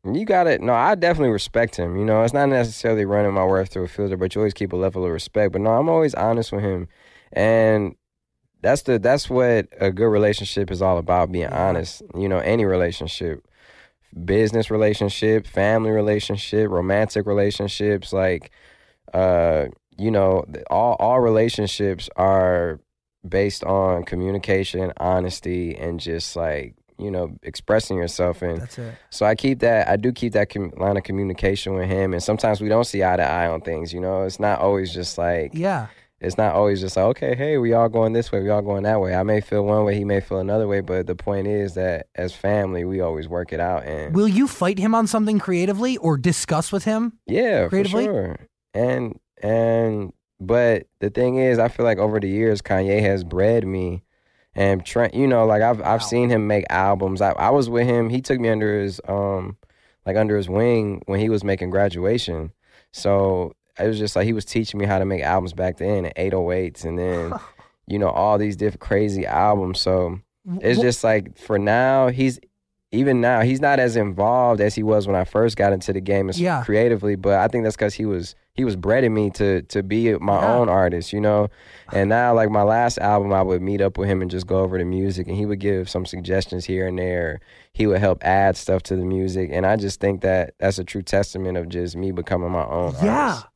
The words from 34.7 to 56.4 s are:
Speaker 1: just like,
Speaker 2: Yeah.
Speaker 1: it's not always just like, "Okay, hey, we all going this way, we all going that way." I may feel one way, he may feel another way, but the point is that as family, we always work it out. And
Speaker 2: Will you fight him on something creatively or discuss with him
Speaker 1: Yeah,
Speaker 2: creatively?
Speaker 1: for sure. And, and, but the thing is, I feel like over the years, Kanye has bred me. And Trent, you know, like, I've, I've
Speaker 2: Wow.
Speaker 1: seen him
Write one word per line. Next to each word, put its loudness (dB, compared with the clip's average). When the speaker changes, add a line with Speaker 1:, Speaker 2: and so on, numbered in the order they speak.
Speaker 1:
just -8
like, -2
Speaker 2:
Yeah. -4
Speaker 1:
it's -6
not 2
always 2
just -8
like, 2
"Okay, 0
hey, -2
we 2
all 4
going 2
this 0
way, -2
we -2
all 2
going -4
that 2
way." -2
I 0
may 2
feel -2
one 2
way, 0
he -2
may 0
feel -6
another 0
way, 0
but -4
the -4
point -4
is -2
that -4
as -6
family, -2
we -4
always -4
work -6
it -6
out. -2
And -6
Speaker 2:
Will 4
you 2
fight -2
him 2
on 2
something 0
creatively -2
or 0
discuss -2
with -4
him -2
Speaker 1:
Yeah, 2
Speaker 2:
creatively? 0
Speaker 1:
for -2
sure. -4
And, -2
and, 0
but 2
the -2
thing 0
is, 2
I 4
feel -2
like 2
over 0
the -4
years, 0
Kanye 0
has 0
bred 0
me. -4
And 2
Trent, 0
you 2
know, 4
like, 4
I've, 2
I've 0
Speaker 2:
Wow. -6
Speaker 1:
seen 2
him 2